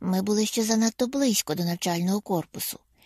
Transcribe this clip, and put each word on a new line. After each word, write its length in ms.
Ми 200
були 240
ще 180
занадто 440
близько 480
до 80
навчального 580
корпусу. 580